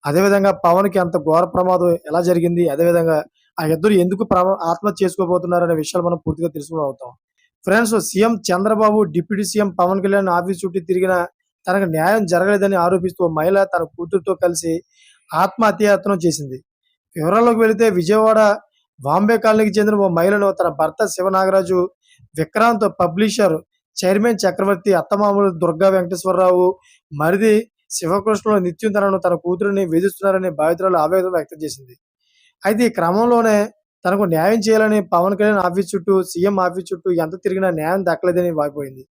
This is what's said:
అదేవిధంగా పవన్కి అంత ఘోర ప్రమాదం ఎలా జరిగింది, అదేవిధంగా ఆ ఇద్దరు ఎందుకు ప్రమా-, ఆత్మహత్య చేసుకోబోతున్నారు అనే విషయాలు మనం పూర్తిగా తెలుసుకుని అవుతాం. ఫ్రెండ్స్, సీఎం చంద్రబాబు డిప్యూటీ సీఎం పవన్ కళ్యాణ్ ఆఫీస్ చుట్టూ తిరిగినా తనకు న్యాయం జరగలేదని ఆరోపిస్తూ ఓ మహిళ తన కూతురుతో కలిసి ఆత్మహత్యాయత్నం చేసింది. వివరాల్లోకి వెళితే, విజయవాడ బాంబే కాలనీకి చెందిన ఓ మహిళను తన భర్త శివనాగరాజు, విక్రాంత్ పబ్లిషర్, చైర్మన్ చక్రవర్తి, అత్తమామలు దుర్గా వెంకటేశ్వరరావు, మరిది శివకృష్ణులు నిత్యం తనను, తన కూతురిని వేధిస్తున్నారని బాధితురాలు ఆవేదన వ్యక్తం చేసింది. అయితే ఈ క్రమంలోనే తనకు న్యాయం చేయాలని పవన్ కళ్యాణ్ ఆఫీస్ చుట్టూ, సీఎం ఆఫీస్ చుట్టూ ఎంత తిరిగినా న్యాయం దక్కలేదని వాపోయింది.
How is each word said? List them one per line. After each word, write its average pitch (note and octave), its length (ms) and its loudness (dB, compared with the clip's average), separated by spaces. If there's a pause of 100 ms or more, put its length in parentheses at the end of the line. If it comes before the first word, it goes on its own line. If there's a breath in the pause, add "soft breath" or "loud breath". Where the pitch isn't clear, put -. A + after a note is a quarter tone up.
అదేవిధంగా G3 480 2 (140)
పవన్కి F#3+ 380 2
అంత F3 120 -4 (140)
ఘోర E3 140 4 (120)
ప్రమాదం F3+ 360 2 (180)
ఎలా E3 200 -2
జరిగింది, E3+ 340 0 (100)
అదేవిధంగా E3 440 2 (400)
ఆ E3 60 -6 (120)
ఇద్దరు G3+ 180 0 (100)
ఎందుకు F#3+ 200 -2 (100)
ప్రమా-, F#3 240 2 (140)
ఆత్మహత్య G3 340 -4
చేసుకోబోతున్నారు F3 640 0
అనే E3+ 140 0
విషయాలు E3+ 280 -4
మనం E3+ 160 -2
పూర్తిగా D#3+ 300 -4
తెలుసుకుని D#3 320 -8
అవుతాం. B2+ 220 -12 (560)
ఫ్రెండ్స్, A3 300 0 (140)
సీఎం A3 240 2 (160)
చంద్రబాబు G#3+ 500 2 (160)
డిప్యూటీ G3 360 -4
సీఎం G#3 280 0
పవన్ F#3 260 0
కళ్యాణ్ G3 320 0
ఆఫీస్ F3+ 260 -4
చుట్టూ F#3 180 -6 (100)
తిరిగినా F#3 260 0 (500)
తనకు F#3+ 280 0
న్యాయం F#3+ 260 2 (100)
జరగలేదని G3 520 2
ఆరోపిస్తూ F3+ 420 0
ఓ E3+ 120 2
మహిళ F3+ 200 2 (140)
తన E3+ 120 -2 (100)
కూతురుతో F3 400 -4 (100)
కలిసి E3 300 -2 (720 soft breath)
ఆత్మహత్యాయత్నం G3+ 800 0
చేసింది. C#3 320 -4 (580)
వివరాల్లోకి A3 480 2
వెళితే, A3 220 2 (120)
విజయవాడ A3 420 2 (600)
బాంబే F#3 360 2 (100)
కాలనీకి G#3+ 320 2
చెందిన G#3+ 280 2
ఓ - 20 2 (100)
మహిళను G3 320 2 (100)
తన F3 100 0 (120)
భర్త D#3+ 320 -2
శివనాగరాజు, F#3+ 680 0 (600 soft breath)
విక్రాంత్ A3 460 0 (160)
పబ్లిషర్, F#3+ 540 0 (420)
చైర్మన్ G3+ 460 0
చక్రవర్తి, F#3+ 480 0 (100)
అత్తమామలు G3+ 480 0 (140)
దుర్గా E3+ 320 2
వెంకటేశ్వరరావు, F3+ 720 2 (440 soft breath)
మరిది F#3 420 2 (440)
శివకృష్ణులు G3+ 680 -2
నిత్యం G3 300 -4
తనను, G3 280 0
తన F#3+ 80 2 (100)
కూతురిని G3 400 -2 (100)
వేధిస్తున్నారని F#3 580 -2 (100)
బాధితురాలు F3 420 0
ఆవేదన F3+ 340 0
వ్యక్తం D#3 280 -8
చేసింది. C3 300 -14 (680)
అయితే G#3+ 260 0
ఈ A3+ 100 -6
క్రమంలోనే A3 580 2 (480)
తనకు G3 180 0 (120)
న్యాయం G3 300 2
చేయాలని A3 360 2 (120)
పవన్ F#3 260 2
కళ్యాణ్ G#3 280 2
ఆఫీస్ F#3 260 -4
చుట్టూ, F#3+ 220 0 (160)
సీఎం F#3+ 260 -2 (100)
ఆఫీస్ F3 260 -6
చుట్టూ F3+ 160 -6 (160)
ఎంత E3 100 -10 (100)
తిరిగినా F#3+ 260 -2 (100)
న్యాయం F3+ 280 -2
దక్కలేదని F3 520 -2
వాపోయింది. C#3 440 -8 (100)